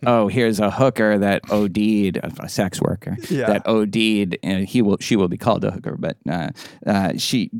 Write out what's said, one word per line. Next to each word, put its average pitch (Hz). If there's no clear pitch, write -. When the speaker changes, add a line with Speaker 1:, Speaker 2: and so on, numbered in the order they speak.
Speaker 1:
"Oh, 117
here's 113
a 104
hooker 110
that 98
O 104
D'd, 104
a, -
a -
sex -
worker 95
Speaker 2:
Yeah. 127
Speaker 1:
that 101
O 110
D'd, 104
and 95
he 123
will, 101
she -
will 95
be 90
called 110
a 104
hooker, -
but, -
uh, 82
uh, 98
she, 113